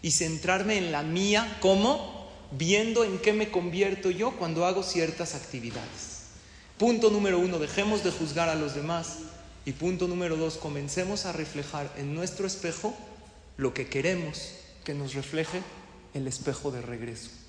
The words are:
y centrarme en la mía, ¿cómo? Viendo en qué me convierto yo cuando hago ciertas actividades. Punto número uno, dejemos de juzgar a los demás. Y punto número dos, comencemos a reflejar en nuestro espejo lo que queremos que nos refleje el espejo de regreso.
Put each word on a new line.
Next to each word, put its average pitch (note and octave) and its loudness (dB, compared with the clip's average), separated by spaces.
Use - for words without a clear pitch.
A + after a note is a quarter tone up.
y E3 0
centrarme F#3 2
en E3+ 0
la D3 0
mía, G3+ 2
¿cómo? G3 4
Viendo G#3+ 4
en F#3+ 0
qué G#3 4
me G#3+ 2
convierto F#3 2
yo G#3+ 0
cuando E3 0
hago F#3 2
ciertas E3 -2
actividades. A#2+ -8
Punto A3+ 8
número G3+ 4
uno, F3+ 2
dejemos G3+ 2
de F3 2
juzgar E3 0
a D#3+ 2
los D3 0
demás. D#3+ -4
Y C#3 -4
punto F3+ 0
número F3+ 0
dos, D#3+ 0
comencemos E3+ -4
a F3 -4
reflejar C#3+ -6
en C#3+ -4
nuestro F#3 -4
espejo F#3 -4
lo C3+ 0
que B2+ -4
queremos D#3+ -2
que D3 -4
nos C#3 -6
refleje D#3+ -2
el C3+ -2
espejo C#3 -4
de B2 -6
regreso. A#2 -8